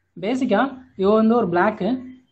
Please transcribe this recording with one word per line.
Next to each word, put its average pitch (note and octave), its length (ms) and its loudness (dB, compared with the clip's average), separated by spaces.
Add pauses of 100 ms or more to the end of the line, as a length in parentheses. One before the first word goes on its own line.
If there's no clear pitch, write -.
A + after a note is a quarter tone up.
(220)
பேசிக்கா A#3+ 640 -2 (120)
இவன் F#3+ 180 2
வந்து A3 220 4
ஒரு A3 120 2
black. G3+ 600 -2 (240)